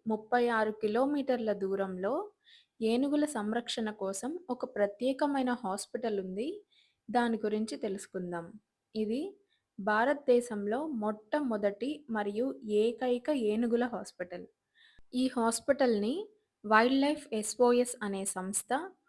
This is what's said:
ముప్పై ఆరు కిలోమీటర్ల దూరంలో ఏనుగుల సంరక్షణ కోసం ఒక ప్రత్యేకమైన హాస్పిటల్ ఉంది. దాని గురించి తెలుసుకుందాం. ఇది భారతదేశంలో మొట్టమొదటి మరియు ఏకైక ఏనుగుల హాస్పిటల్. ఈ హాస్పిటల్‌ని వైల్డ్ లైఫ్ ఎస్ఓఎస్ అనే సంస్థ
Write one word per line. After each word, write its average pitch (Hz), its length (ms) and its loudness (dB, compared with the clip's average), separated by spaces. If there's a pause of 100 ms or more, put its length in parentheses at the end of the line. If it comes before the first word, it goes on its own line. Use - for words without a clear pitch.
ముప్పై 220 400 0
ఆరు 220 240 2
కిలోమీటర్ల 240 840 0
దూరంలో 190 580 -2 (680)
ఏనుగుల 277 440 2
సంరక్షణ 226 640 -2
కోసం 208 420 -6 (180)
ఒక 247 160 -6
ప్రత్యేకమైన 254 880 0
హాస్పిటల్ 220 680 -4
ఉంది. 190 280 -4 (640)
దాని 226 280 2
గురించి 220 400 -2
తెలుసుకుందాం. 180 680 -6 (500)
ఇది 220 260 -2 (580)
భారతదేశంలో 240 1160 2
మొట్టమొదటి 214 1120 -2
మరియు 214 380 -2 (240)
ఏకైక 240 580 2
ఏనుగుల 233 560 2
హాస్పిటల్. 180 640 -8 (680)
ఈ 254 140 2
హాస్పిటల్‌ని 233 880 2 (480)
వైల్డ్ 233 380 6
లైఫ్ 294 320 0
ఎస్ఓఎస్ 240 680 2
అనే 196 220 -4
సంస్థ 196 460 -4 (380)